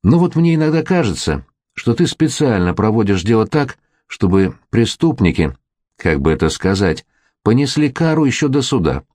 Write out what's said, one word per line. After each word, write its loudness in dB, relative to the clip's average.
Но 4
вот 0
мне 2
иногда 0
кажется, -2
что -2
ты 2
специально 0
проводишь 0
дело 2
так, -4
чтобы 0
преступники, 0
как 0
бы 0
это 0
сказать, -2
понесли 0
кару 0
ещё 0
до 0
суда. -2